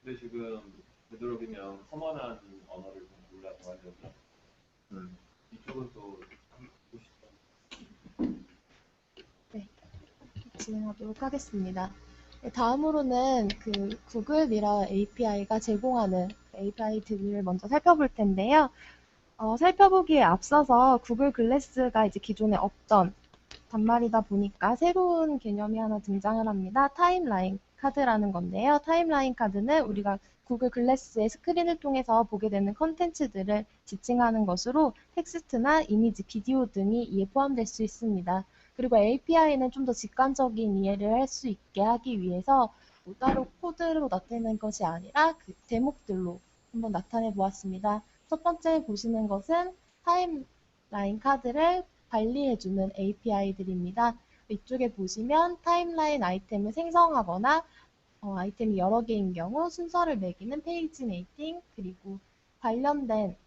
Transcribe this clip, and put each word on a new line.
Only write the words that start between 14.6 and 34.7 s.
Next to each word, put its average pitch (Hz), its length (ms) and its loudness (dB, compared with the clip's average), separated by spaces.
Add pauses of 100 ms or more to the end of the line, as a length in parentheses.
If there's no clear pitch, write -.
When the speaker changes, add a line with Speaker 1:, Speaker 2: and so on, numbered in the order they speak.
Speaker 3:
에이피아이가 208 680 -2
제공하는 208 680 -2 (260)
에이피아이 214 460 -4
등을 202 420 -4
먼저 185 240 -4
살펴볼 302 420 4
텐데요. 220 600 4 (680)
어, 220 200 -2
살펴보기에 359 680 6
앞서서 254 720 6
구글 247 340 0
글래스가 247 760 2
이제 196 120 -4
기존에 214 360 0
없던 190 580 2 (560)
단말이다 226 520 2
보니까 202 540 -2
새로운 339 640 2
개념이 208 400 -4
하나 214 200 -2
등장을 214 480 -2
합니다. 208 420 0
타임라인 277 680 0 (180)
카드라는 240 540 0
건데요. 190 540 0
타임라인 320 480 2
카드는 226 520 0
우리가 202 340 -2 (260)
구글 240 240 -2
글래스의 240 600 0
스크린을 339 480 -2
통해서 247 460 2
보게 208 260 -2
되는 196 240 0
컨텐츠들을 254 920 -2 (200)
지칭하는 226 600 2
것으로 240 480 2 (220)